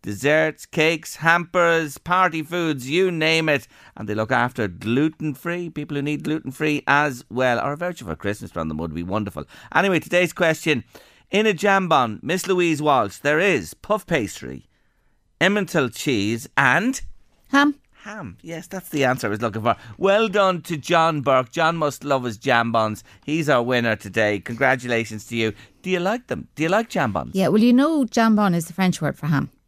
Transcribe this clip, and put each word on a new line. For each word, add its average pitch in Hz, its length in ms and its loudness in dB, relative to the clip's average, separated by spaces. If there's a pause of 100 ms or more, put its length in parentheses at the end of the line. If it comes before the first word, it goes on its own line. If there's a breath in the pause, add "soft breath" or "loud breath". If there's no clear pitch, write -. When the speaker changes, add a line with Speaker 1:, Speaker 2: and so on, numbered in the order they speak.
Speaker 1:
Desserts, 147 600 0
cakes, 160 520 -2
hampers, 165 800 2
party 175 440 0
foods, 147 460 -2
you 180 220 2
name 160 400 2
it. - 180 0 (260 soft breath)
And 107 140 -10
they 107 60 -4
look 110 180 -2
after 120 340 0
gluten-free, 151 1000 -2
people 151 260 -10
who 143 80 -4
need 147 220 -4
gluten-free 151 640 -2
as 143 420 0
well. 123 320 0
Or 139 120 -4
a 147 40 -8
voucher 170 300 -8
for 80 100 -6
Christmas - 340 -6
from 80 180 -6
them 76 100 -6
would 80 160 -6
be 85 80 -6
wonderful. 98 420 -6 (300 loud breath)
Anyway, 180 260 2
today's 175 320 0
question. 160 520 0 (460 soft breath)
In 208 160 2
a 208 60 4
jambon, 160 680 2
Miss 180 240 -4
Louise 175 340 2
Walsh, 135 380 2
there 147 200 2
is 165 360 0
puff - 320 -4
pastry, 101 600 -6 (720)
Emmental 175 520 0
cheese 113 680 -2
and 151 460 2 (460)
Speaker 2:
Ham. 285 260 2 (300)
Speaker 1:
Ham. 202 360 -14
Yes, 165 280 -12
that's 190 200 -10
the 143 160 0
answer 127 220 2
I 101 40 0
was 104 120 -4
looking 110 180 -2
for. 113 160 2 (220 loud breath)
Well 208 300 4
done 185 340 2
to 165 160 -6
John 165 420 2
Burke. 131 320 2
John 165 240 0
must 147 280 -4
love 135 200 0
his 113 140 -6
jambons. 117 680 0 (220 soft breath)
He's 151 240 -2
our 123 120 4
winner 117 340 0
today. 104 440 0
Congratulations 120 840 -2
to 120 100 -8
you. 110 160 0 (300 soft breath)
Do 180 80 -6
you 180 100 0
like 214 280 -4
them? - 260 -8
Do 147 80 -4
you 165 80 0
like 226 180 0
jambons? 95 460 -2
Speaker 2:
Yeah, 190 140 2
well, 214 140 4
you 240 120 6
know 285 320 2
jambon 208 480 2
is 170 100 0
the - 80 -14
French 185 300 0
word 143 160 -4
for 147 80 -8
ham. 170 240 0 (180)